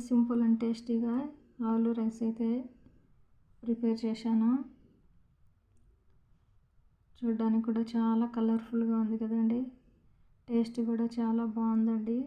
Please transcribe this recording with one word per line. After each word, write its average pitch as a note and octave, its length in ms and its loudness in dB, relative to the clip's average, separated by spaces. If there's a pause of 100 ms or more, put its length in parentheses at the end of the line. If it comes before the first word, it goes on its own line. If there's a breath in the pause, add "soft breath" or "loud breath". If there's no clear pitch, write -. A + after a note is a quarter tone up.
simple A#3+ 380 2
and A3+ 180 4
టేస్టీగా A#3 500 -2 (580)
ఆలు A3+ 280 2
రైస్ A3 280 -2
అయితే A3+ 220 -2 (1120)
ప్రిపేర్ A3+ 420 0
చేశాను. A3+ 440 0 (2750)
చూడ్డానికి A3+ 500 2
కూడా A3+ 140 0 (100)
చాలా A3+ 340 2 (100)
కలర్ఫుల్గా A3+ 680 0
ఉంది A3 200 0
కదండి, A3+ 380 0 (880)
టేస్ట్ A#3 320 0 (100)
కూడా A#3 160 0 (120)
చాలా A3+ 260 0 (140)
బాగుందండి. A3+ 680 2